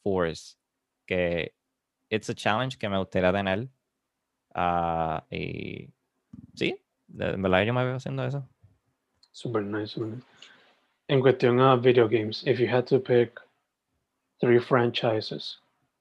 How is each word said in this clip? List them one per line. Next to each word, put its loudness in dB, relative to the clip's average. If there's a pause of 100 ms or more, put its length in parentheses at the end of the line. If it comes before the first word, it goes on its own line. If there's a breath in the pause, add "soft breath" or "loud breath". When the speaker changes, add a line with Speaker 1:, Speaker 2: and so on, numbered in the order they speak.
Speaker 1:
force, -4 (500)
que -2 (560)
it's -4
a -6
challenge -4
que -6
me 0
gustaría 0
tener. -2 (840)
Ah, -2
y -10 (640)
sí, -2 (300)
de, -6
en -6
verdad 2
yo -2
me 0
veo -4
haciendo -8
eso. -8 (840)
Speaker 2:
Super -6
nice, -6
super -8
nice. -14 (840 soft breath)
En 4
cuestión 4
a 6
video 6
games, -2
if 2
you 2
had 0
to 2
pick 2 (1000)
three 4
franchises -2 (440)